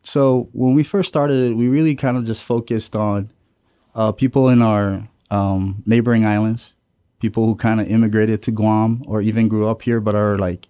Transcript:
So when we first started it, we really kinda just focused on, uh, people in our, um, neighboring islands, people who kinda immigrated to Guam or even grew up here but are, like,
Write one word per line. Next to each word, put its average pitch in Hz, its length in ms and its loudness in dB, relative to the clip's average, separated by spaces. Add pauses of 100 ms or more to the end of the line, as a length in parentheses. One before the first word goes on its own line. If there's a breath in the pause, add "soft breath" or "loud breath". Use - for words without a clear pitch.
So 131 480 0
when 127 240 0
we 151 80 4
first 185 260 -2
started 135 420 0
it, - 40 -4
we 120 140 0
really 151 260 2
kinda 127 260 -2
just 113 220 -6
focused 117 540 -4
on, 104 340 -2 (640)
uh, 110 160 0
people 131 380 2
in 123 120 6
our, 101 460 0 (240)
um, 98 560 -2
neighboring 117 380 2
islands, 110 500 -2 (440)
people 113 280 -2
who 110 80 0
kinda 110 320 -2
immigrated 110 560 2
to - 80 -2
Guam 110 560 0
or 107 140 -2
even 110 260 0
grew 107 200 0
up 110 160 -4
here 117 160 0
but 104 160 -2
are, 104 220 0
like, 90 320 -4